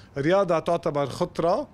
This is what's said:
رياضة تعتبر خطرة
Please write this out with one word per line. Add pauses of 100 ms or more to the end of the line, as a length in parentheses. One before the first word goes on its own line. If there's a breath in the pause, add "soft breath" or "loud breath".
(180 loud breath)
رياضة
تعتبر
خطرة